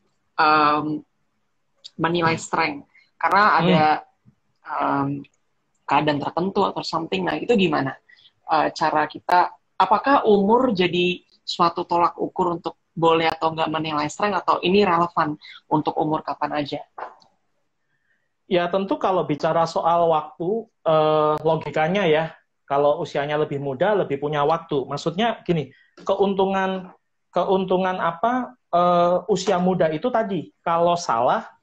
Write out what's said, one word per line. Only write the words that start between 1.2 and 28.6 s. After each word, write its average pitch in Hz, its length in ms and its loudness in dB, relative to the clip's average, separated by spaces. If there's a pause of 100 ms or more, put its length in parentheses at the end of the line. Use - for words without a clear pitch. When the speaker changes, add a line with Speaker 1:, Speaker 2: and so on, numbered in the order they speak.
Speaker 1:
menilai 165 400 0
strength 160 560 -4 (240)
karena 180 320 2
Speaker 2:
Hmm. 185 80 4
Speaker 1:
ada, 170 280 4 (840)
um, 143 420 -2 (760)
keadaan 147 320 2
tertentu 190 480 -2
atau - 160 -6
something. 170 400 -6
Nah, 156 160 -4
itu 233 160 0
gimana, 156 400 0 (560)
uh, 151 200 2
cara 156 360 -2
kita? - 440 0 (280)
Apakah 220 480 2
umur 220 480 4
jadi 175 480 0 (200)
suatu 175 440 -2
tolak 170 320 0
ukur 175 400 -2
untuk - 160 -10 (200)
boleh 165 360 4
atau 160 240 -2
nggak 160 160 -2
menilai 156 400 -4
strength, 202 320 -2
atau 160 160 0
ini 196 240 4
relevan 170 560 0 (320)
untuk 156 240 0
umur 156 240 -2
kapan 147 440 -6
aja? 143 200 -8 (1700)
Speaker 2:
Ya, 175 160 2
tentu 196 320 -2
kalau 190 240 0
bicara 160 400 0
soal 170 480 0
waktu, 170 560 -4 (160)
eh, 156 560 2
logikanya 160 640 -2
ya, 160 320 0 (320)
kalau 143 360 0
usianya 147 320 -4
lebih 151 240 -2
muda, 139 320 -2
lebih 165 240 0
punya 147 320 -2
waktu. 160 400 -2
Maksudnya 165 560 -4
gini, 160 320 -4 (320)
keuntungan, 190 880 0 (400)
keuntungan 185 640 0
apa, 240 560 -2 (160)